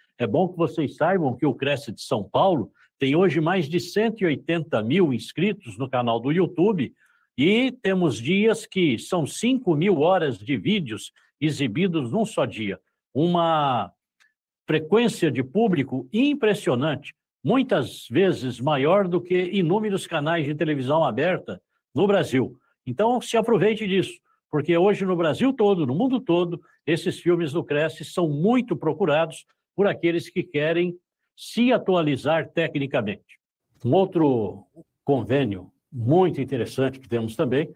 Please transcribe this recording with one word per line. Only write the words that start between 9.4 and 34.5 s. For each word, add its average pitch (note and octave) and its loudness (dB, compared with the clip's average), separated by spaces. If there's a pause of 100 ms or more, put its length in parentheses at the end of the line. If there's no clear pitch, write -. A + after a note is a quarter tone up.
mil E3+ 2
horas D#3+ 2
de A#2 -4
vídeos A#2 -4 (300)
exibidos C#3+ -2
num G#3+ 0
só D#3 -2
dia. G#2 -6 (340)
Uma D3+ 0 (720)
frequência D#3+ 2
de B2 -2
público D#3 0
impressionante, G#3 0 (260)
muitas F3+ 0
vezes C3 0
maior D3+ 2
do F3 0
que F3+ -2
inúmeros G3 0
canais D#3+ -2
de D3 -4
televisão D3+ 0
aberta C3+ -2 (340)
no F#3 2
Brasil. C3 0 (300)
Então, G#3+ 0
se - -4
aproveite G#3+ 2
disso, F#3 -2 (300)
porque D#3+ 0
hoje F#3 2
no F#3 0
Brasil E3+ 0
todo, G3+ 2
no B2 -2
mundo A#3+ 0
todo, E3+ -2 (260)
esses D#3+ -2
filmes E3 0
do D#3+ -2
Cresce D#3 -2
são F3 -2
muito F3+ 0
procurados D#3 0 (300)
por G3+ 2
aqueles E3+ -2
que F3+ -4
querem E3+ 0 (420)
se A#3+ 0
atualizar D#3+ 0
tecnicamente. C#3 -4 (440)
Um A#2+ 0
outro D#3+ 2 (400)